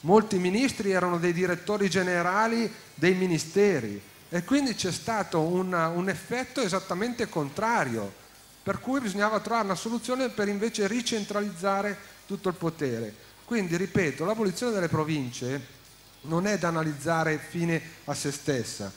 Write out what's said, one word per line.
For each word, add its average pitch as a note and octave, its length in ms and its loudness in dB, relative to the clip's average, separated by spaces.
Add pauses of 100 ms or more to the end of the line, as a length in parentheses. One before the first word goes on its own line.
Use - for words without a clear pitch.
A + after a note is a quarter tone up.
Molti G#3 360 6
ministri G3 540 2
erano F3+ 280 2
dei F3 140 2
direttori F#3 560 2
generali F#3+ 800 2 (260)
dei F3 180 4
ministeri E3+ 880 2 (260)
e F3 160 -4
quindi C4+ 300 2
c'è F3+ 180 -2
stato G3 480 -2
un, F3+ 320 0
un F3 380 0
effetto B3 520 -4
esattamente G3 680 -2
contrario, C#3+ 800 0 (520)
per G3 160 -2
cui C4 200 -2
bisognava G#3 400 0
trovare G#3+ 260 0
una F#3+ 100 0
soluzione A#3+ 540 -2
per G3+ 180 -2
invece G3+ 400 0
ricentralizzare G3+ 1080 -2 (300)
tutto G3 240 -4
il E3+ 60 -2
potere. B2+ 580 -2 (320)
Quindi, F#3 320 0
ripeto, E3 480 0
l'abolizione A3 480 0
delle F3+ 140 0
province C#3 960 -2 (400)
non E3 260 0
è G#3 100 2
da F3 120 0
analizzare D#3+ 680 0
fine E3 420 -2 (260)
a C#3+ 100 -4
se C#3 160 -4
stessa A#2 640 -4